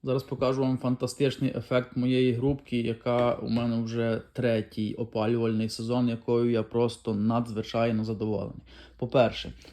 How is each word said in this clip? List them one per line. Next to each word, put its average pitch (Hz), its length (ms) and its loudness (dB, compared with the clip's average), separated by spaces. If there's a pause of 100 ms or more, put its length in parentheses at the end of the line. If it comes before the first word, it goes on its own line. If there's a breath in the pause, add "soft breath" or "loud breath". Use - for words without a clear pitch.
Зараз 131 160 0
покажу 131 400 -2
вам 131 160 2
фантастичний 127 760 0
ефект 123 400 -2
моєї 127 360 4
грубки, 123 480 0
яка 120 540 0
у 113 140 -6
мене 117 340 0
вже 113 400 -2 (100)
третій 110 640 -2
опалювальний 113 760 0
сезон, 120 400 0
якою 120 420 0
я 113 120 2
просто 113 520 0
надзвичайно 113 920 0
задоволений. 107 580 -4 (360 loud breath)
По-перше, 120 540 2 (200 loud breath)